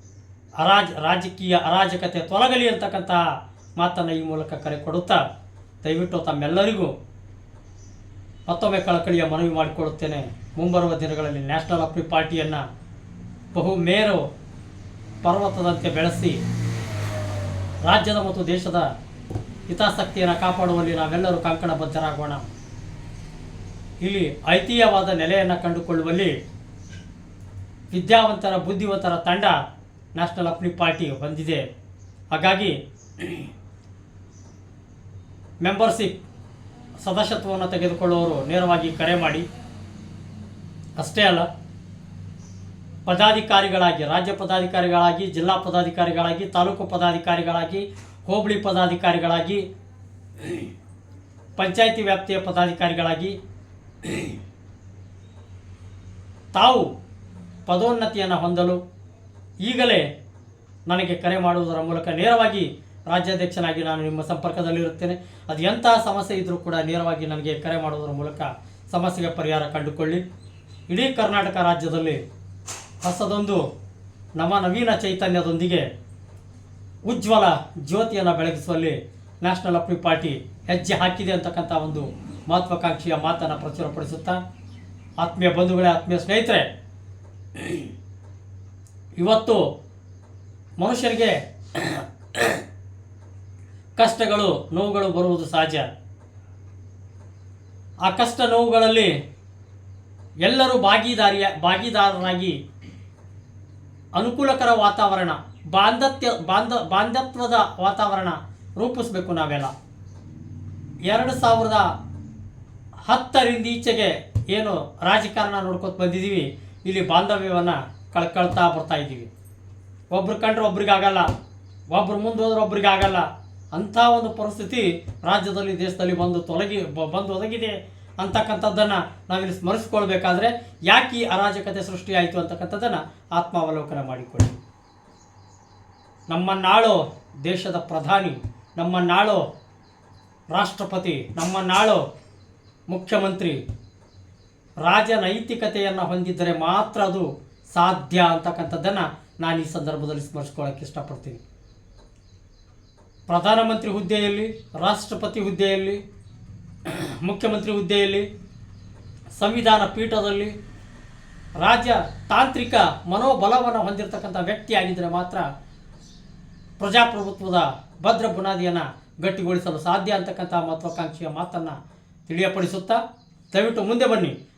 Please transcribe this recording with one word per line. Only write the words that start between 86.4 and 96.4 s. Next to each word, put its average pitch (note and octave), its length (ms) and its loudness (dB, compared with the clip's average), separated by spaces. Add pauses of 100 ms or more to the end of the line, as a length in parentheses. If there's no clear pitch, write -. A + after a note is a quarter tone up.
ಇವತ್ತು G#3+ 680 4 (920)
ಮನುಷ್ಯರಿಗೆ A3+ 800 0 (2500)
ಕಷ್ಟಗಳು, G#3 760 2
ನೋವುಗಳು G3+ 360 0
ಬರುವುದು F3 380 2
ಸಹಜ. D#3 300 0 (2250)